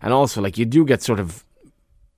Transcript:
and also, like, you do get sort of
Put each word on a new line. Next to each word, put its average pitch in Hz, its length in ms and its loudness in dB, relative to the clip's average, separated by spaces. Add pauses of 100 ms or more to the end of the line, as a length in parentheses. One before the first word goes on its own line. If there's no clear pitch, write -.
and 110 120 -2
also, 131 280 0
like, 98 160 -4
you 113 80 0
do 135 200 4
get 135 180 0
sort 110 180 -2
of 87 240 -10 (720)